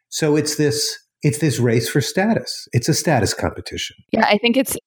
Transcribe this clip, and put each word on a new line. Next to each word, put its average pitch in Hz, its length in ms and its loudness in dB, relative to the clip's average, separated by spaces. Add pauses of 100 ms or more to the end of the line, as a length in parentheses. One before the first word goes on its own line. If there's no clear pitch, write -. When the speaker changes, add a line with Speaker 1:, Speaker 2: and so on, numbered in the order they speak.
Speaker 1:
So 151 260 0
it's 151 220 0
this 147 420 -2 (240)
it's 139 160 2
this 151 200 0
race 120 300 2
for 151 120 2
status. - 720 -2
It's - 160 2
a 156 60 2
status 120 400 2
competition. - 640 -8 (160)
Speaker 2:
Yeah, 220 140 2
I 208 120 2
think 233 180 2
it's - 200 0 (100)